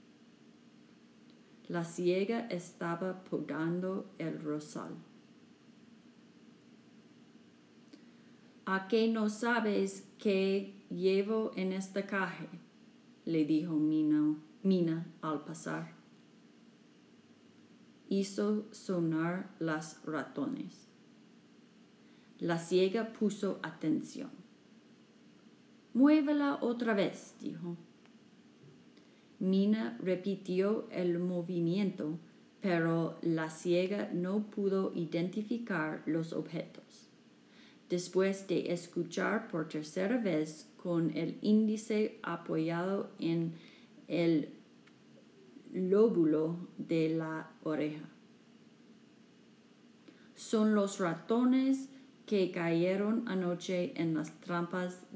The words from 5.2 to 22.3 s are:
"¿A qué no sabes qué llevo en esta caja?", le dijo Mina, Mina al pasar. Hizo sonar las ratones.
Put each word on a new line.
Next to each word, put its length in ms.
"¿A 240
qué 200
no 220
sabes 760
qué 560
llevo 680
en 160
esta 340
caja?", 400
le 220
dijo 280
Mina, 600
Mina 440
al 220
pasar. 500
Hizo 600
sonar 880
las 460
ratones. 840